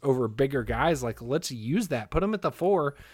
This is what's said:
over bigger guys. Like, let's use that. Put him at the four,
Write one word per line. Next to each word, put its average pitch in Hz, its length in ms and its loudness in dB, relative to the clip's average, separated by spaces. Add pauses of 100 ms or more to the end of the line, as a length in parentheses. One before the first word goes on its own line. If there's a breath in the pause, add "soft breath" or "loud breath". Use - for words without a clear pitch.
over 127 260 4
bigger 135 360 0
guys. 127 400 0
Like, 113 180 -4
let's 131 300 -2
use 135 380 -2
that. 117 200 -4
Put 165 140 2
him 208 100 0
at 202 80 -4
the 151 100 0
four, 165 440 0 (180 loud breath)